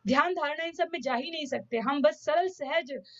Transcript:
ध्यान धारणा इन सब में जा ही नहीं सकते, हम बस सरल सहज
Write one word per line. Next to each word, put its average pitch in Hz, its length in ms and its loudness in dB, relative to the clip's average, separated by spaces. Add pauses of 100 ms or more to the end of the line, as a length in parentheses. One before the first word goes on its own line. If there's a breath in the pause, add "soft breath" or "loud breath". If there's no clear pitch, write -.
ध्यान 294 260 4
धारणा 302 300 -2
इन 330 80 -4
सब 339 220 0
में 330 80 -4
जा 262 140 0
ही 302 160 -4
नहीं 311 140 -6
सकते, 269 320 -4
हम 269 240 0
बस 302 240 4
सरल 339 220 2
सहज 294 460 -4 (260 loud breath)